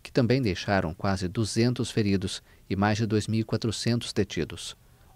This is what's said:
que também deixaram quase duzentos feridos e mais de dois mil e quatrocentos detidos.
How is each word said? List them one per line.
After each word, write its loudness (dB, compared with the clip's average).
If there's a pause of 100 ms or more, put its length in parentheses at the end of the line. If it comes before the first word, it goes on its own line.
que -16
também 2
deixaram 0
quase -2
duzentos 0
feridos 0 (260)
e -2
mais 2
de 0
dois 0
mil 0
e 0
quatrocentos -2
detidos. -4 (400)